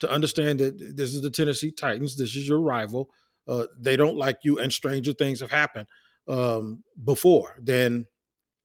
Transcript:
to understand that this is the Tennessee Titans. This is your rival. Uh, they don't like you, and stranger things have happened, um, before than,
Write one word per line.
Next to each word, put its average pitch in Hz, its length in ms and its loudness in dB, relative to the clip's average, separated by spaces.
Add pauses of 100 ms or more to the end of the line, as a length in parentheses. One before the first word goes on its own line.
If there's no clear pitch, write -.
to - 100 -2
understand 147 500 0
that 135 360 -4
this 135 180 -4
is 143 80 -6
the 139 80 -4
Tennessee 151 400 -2
Titans. 131 460 -4
This 123 200 -4
is 139 120 -8
your 151 120 4
rival. 123 500 -4 (360)
Uh, 120 200 -4 (120)
they 131 180 2
don't 147 200 4
like 135 260 -2
you, 147 160 2
and 127 140 -2
stranger 139 400 -2
things 135 280 -2
have 127 100 -10
happened, 147 360 -2 (420)
um, 117 560 -2 (200)
before 143 580 4
than, 120 440 2 (580)